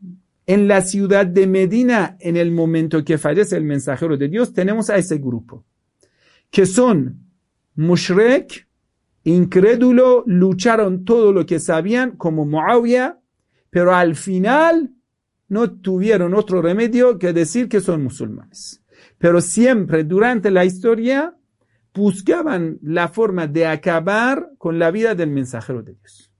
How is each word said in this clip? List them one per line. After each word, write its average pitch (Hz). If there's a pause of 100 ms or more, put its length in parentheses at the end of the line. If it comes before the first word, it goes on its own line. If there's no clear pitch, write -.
(440)
En 202
la 196
ciudad 196
de 190
Medina, 190
en 170
el 170
momento 165
que 160
fallece 175
el 165
mensajero 147
de 143
Dios, 220
tenemos 208
a 208
ese 175
grupo, 123 (840)
que 190
son 185 (560)
mushrek, 190 (560)
incrédulo, 233
lucharon 185
todo 220
lo 175
que 165
sabían, 196
como 160
Muawiyah, 240 (500)
pero 180
al 175
final 269 (560)
no 214
tuvieron 185
otro 185
remedio 226
que 175
decir 170
que 202
son 175
musulmanes. - (360)
Pero 175
siempre 185
durante 202
la 180
historia 233 (580)
buscaban 202
la 170
forma 180
de 160
acabar 190
con 165
la 165
vida 220
del 165
mensajero 127
de -
Dios. -